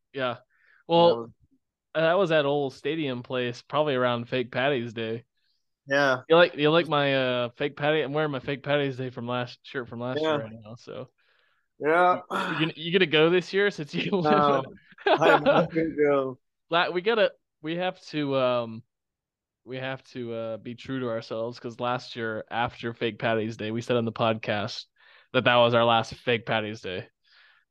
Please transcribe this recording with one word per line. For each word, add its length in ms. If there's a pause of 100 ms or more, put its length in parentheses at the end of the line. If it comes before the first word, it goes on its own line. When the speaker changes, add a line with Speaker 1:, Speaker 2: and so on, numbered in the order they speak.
(140)
Speaker 1:
yeah. 220
Speaker 2:
that 40 (480)
Speaker 1:
Well, 340
Speaker 2:
was 80 (640)
Speaker 1:
that 240
was 120
at 140
old 300
stadium 480
place, 400
probably 320
around 340
Fake 220
Patty's 420
Day. 300 (640)
Speaker 2:
Yeah. 300 (120)
Speaker 1:
You 60
like, 200
you 140
like 180
my, 280
uh, 420
Fake 180
Patty? 260
I'm 120
wearing 180
my 80
Fake 220
Patty's 360
Day 120
from 180
last, 360
shirt 260
from 100
last 220
Speaker 2:
Yeah. 120
Speaker 1:
year 100
right 80 (120)
now. 140
So 320 (720)
Speaker 2:
Yeah. 400 (100)
Speaker 1:
you 300
gonna, 160
you 180
gonna 140
go 240
this 200
year 200
since 220
you 180
<laughs> 0
Speaker 2:
No, 80
Speaker 1:
live 460 (420)
in 60
Speaker 2:
I 160
am 140
not 300
gonna 240
go. 400 (160)
Speaker 1:
<laughs> 160
La-, 220
we 100
gotta, 300 (320)
we 140
have 220 (100)
to, 280
um, 460 (800)
we 140
have 280
to, 280
uh, 240
be 160
true 260
to 100
ourselves, 500
'cause 200
last 360
year 340
after 440
Fake 260
Patty's 380
Day, 120
we 120
said 140
on 100
the 60
podcast 720 (480)
that 100
that 140
was 180
our 100
last 300
Fake 320
Patty's 340
Day. 260 (640)